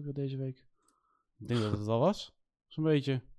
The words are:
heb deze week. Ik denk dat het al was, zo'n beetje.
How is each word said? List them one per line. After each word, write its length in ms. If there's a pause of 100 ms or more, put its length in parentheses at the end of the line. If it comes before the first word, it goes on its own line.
heb 100
deze 220
week. 280 (720)
Ik 80
denk 140
dat 160
het 100
al 120
was, 340 (340)
zo'n 160
beetje. 380 (180)